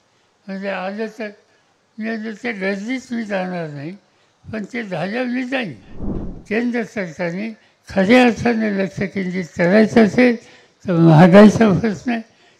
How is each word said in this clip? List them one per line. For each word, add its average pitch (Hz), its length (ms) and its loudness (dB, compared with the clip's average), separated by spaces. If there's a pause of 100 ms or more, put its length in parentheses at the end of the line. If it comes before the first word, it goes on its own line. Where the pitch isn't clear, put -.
(460)
म्हणजे 196 220 -10
आलं 196 380 -8 (120)
तर 214 120 -10 (680)
मी 220 120 -8
आलं 220 320 -10
त्या 240 100 -6
गर्दीत 208 600 -6
मी 233 120 -6
जाणार 185 440 -6
नाही, 147 240 -12 (520)
पण 220 280 -10
ते 240 100 -8
झाल्यावर 196 440 -6
मी 247 180 -4
जाईन. 247 300 -8 (760)
केंद्र 240 360 -2
सरकारने 180 680 -8 (380)
खऱ्या 214 340 4
अर्थाने 226 560 0
लक्ष 190 260 -6
केंद्रित 185 400 -6 (120)
करायचं 214 500 4
असेल 240 300 2 (480)
तर 196 80 -4
महागाईचा 180 800 8
प्रश्न 202 400 -2
आहे, 226 100 -6 (380)